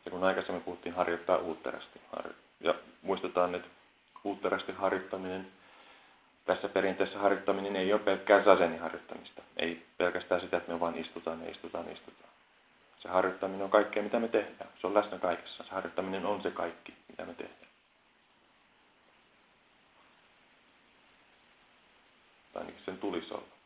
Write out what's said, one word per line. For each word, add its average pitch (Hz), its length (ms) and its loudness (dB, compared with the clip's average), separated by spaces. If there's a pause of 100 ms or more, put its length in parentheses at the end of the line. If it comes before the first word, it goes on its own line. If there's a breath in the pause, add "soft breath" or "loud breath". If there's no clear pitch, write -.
Ja 90 60 -10
kun 90 120 -4
aikaisemmin 92 400 0
puhuttiin 87 320 -8
harjoittaa 87 420 2
uutterasti, - 640 -6 (140)
har-, - 180 -10 (260)
ja 82 160 2 (260)
muistetaan, 90 540 0
että 90 120 -8 (560)
uutterasti 95 480 -2
harjoittaminen, 95 800 -2 (920 loud breath)
tässä 92 240 2
perinteessä 95 500 0
harjoittaminen 98 560 2
ei 95 180 4
ole 107 80 4
pelkkää 98 420 6
zazenin 90 360 8
harjoittamista. - 600 -10 (160)
Ei 85 280 -4 (120)
pelkästään 90 440 0
sitä, 90 160 -2
että 85 140 -2
me 85 80 -2
vaan 85 180 0
istutaan 82 460 -6
ja 82 80 -8
istutaan 85 340 -10
ja 82 80 -10
istutaan. - 400 -20 (680)
Se 87 100 -12
harjoittaminen 92 540 0
on 95 60 -4
kaikkea, 104 340 4
mitä 110 160 0
me 113 80 0
tehdään. - 420 -2 (120)
Se 90 60 -2
on 98 60 0
läsnä 101 240 2
kaikessa. - 460 -4
Se - 60 -18
harjoittaminen 92 560 -4
on 101 160 0
se 92 100 -2
kaikki, - 420 -6 (140)
mitä - 180 -12
me 87 80 -14
tehdään. - 380 -14 (4000)
Tai - 80 -8
ainakin - 240 -16
sen 92 120 -8
tulisi 87 360 -6
olla. - 140 -12 (180)